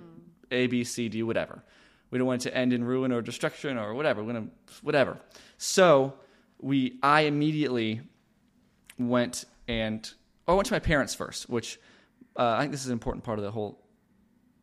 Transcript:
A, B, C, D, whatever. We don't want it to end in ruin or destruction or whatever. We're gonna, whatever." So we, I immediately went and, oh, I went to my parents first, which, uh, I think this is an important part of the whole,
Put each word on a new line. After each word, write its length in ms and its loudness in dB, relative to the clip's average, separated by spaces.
A, 160 2
B, 160 0
C, 260 -4
D, 140 -4
whatever. 400 -4
We 60 -2
don't 100 2
want 180 -2
it 40 -4
to 80 -4
end 160 2
in 100 0
ruin 280 0
or 100 0
destruction 560 -6
or 160 -4
whatever. 300 0
We're 100 -6
gonna, 140 -6
whatever." 380 2
So 560 6
we, 440 -2
I 180 6
immediately 800 0
went 480 0
and, 440 -4
oh, 60 4
I 20 6
went 120 2
to 60 -2
my 60 2
parents 360 0
first, 340 -10
which, 300 -4
uh, 200 2
I 40 0
think 100 -2
this 100 -6
is 60 -10
an 60 -2
important 300 -6
part 160 -4
of 60 -4
the 60 -6
whole, 340 -8